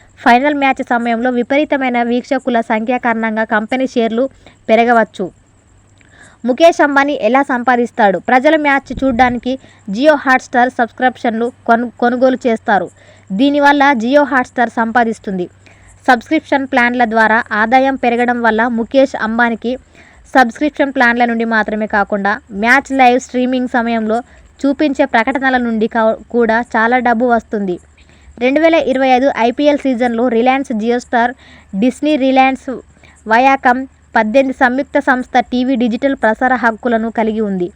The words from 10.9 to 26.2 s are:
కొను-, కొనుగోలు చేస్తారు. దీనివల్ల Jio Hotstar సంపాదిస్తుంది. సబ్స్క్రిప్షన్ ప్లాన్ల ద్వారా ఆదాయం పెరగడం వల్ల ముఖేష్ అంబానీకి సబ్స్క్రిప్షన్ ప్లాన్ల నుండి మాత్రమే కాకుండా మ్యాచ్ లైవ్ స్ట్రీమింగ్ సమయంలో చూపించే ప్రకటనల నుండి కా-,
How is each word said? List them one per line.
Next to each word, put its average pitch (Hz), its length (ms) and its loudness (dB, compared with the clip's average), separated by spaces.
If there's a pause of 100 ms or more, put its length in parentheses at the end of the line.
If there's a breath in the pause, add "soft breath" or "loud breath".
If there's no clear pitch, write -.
కొను-, 233 320 0
కొనుగోలు 247 380 2 (100)
చేస్తారు. 208 420 0 (420 soft breath)
దీనివల్ల 285 520 2 (100)
Jio 254 300 2 (100)
Hotstar 254 360 -2
సంపాదిస్తుంది. 226 760 -2 (600 soft breath)
సబ్స్క్రిప్షన్ 269 600 0
ప్లాన్ల 247 380 0
ద్వారా 220 460 2
ఆదాయం 254 440 2
పెరగడం 240 460 -2
వల్ల 226 260 0
ముఖేష్ 254 540 0
అంబానీకి 226 500 -2 (560 soft breath)
సబ్స్క్రిప్షన్ 277 680 0
ప్లాన్ల 240 300 2
నుండి 233 200 -2
మాత్రమే 214 420 -2
కాకుండా 202 540 -2 (100)
మ్యాచ్ 233 400 0
లైవ్ 254 280 4
స్ట్రీమింగ్ 254 480 -4
సమయంలో 226 500 -2 (440 soft breath)
చూపించే 277 440 0
ప్రకటనల 262 520 0
నుండి 233 300 -2
కా-, 220 280 0 (160)